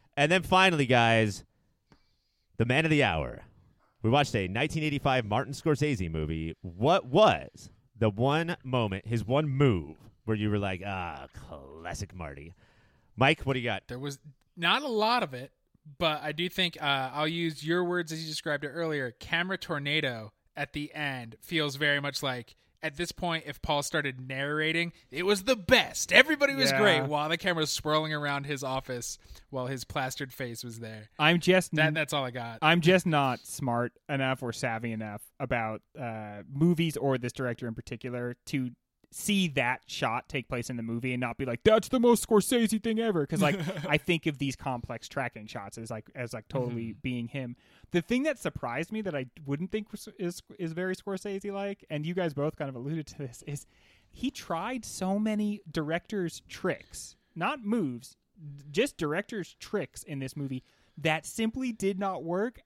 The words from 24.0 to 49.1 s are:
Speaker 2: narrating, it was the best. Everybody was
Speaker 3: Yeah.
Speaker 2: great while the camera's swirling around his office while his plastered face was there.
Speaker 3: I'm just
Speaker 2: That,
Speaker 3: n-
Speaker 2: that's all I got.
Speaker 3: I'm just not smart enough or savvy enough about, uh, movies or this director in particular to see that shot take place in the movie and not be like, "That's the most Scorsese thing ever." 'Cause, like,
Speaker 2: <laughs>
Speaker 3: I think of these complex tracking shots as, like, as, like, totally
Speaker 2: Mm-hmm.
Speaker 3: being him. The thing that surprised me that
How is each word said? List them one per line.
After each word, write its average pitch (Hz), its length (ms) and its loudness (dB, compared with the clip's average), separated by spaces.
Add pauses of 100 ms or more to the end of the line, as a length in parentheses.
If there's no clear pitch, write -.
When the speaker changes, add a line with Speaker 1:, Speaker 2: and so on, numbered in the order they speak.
Speaker 2:
narrating, 151 720 -2 (180)
it 160 140 -6
was 196 200 2
the 254 120 4
best. 202 560 2
Everybody 285 420 6
was 269 160 4
Speaker 3:
Yeah. - 100 2
Speaker 2:
great 175 240 6
while 147 240 0
the 165 80 0
camera's 165 360 0
swirling 156 400 0
around 143 320 -2
his 143 180 -6
office 131 560 -6 (320)
while 127 160 -4
his 131 180 -6
plastered 131 480 -6
face 120 300 -10
was 117 160 -12
there. 110 300 -14 (100)
Speaker 3:
I'm 160 220 6
just 180 340 4
Speaker 2:
That, 156 140 6
Speaker 3:
n- 156 60 0
Speaker 2:
that's 156 180 -2
all 143 120 0
I 123 60 -4
got. 117 320 -8
Speaker 3:
I'm 165 180 6
just 180 260 6
not 139 340 2
smart 120 520 -2 (160)
enough 135 360 0
or 117 80 -4
savvy 117 400 -4
enough 107 300 -8 (180)
about, 117 420 -2 (160)
uh, 107 440 -8 (100)
movies 160 440 4
or 131 220 0
this 120 140 -4
director 123 340 -4
in 113 80 -4
particular 123 640 -8 (100)
to 127 240 -2 (400)
see 190 380 2
that 131 380 0
shot 120 420 -4
take 131 220 -6
place 120 180 -4
in 127 80 -6
the 117 60 -6
movie 117 320 -2
and 123 80 -2
not 117 160 -4
be 135 80 -2
like, 120 180 -4
"That's 214 240 6
the 262 100 2
most 233 300 6
Scorsese 220 540 6
thing 220 160 0
ever." 196 280 2
'Cause, 196 140 0
like, 196 160 4
Speaker 2:
<laughs> 160 320 -4
Speaker 3:
I 151 80 4
think 165 300 0
of 151 100 0
these 135 180 -2
complex 123 540 -6
tracking 117 380 -6
shots 104 320 -12
as, 113 120 -10
like, 110 240 -10
as, 123 200 -8
like, 110 140 -12
totally 120 420 -2
Speaker 2:
Mm-hmm. 107 120 -12
Speaker 3:
being 120 260 -4
him. 127 280 -8 (360)
The 175 100 4
thing 254 220 0
that 294 140 0
surprised 139 540 -4
me 220 80 -4
that 190 140 -6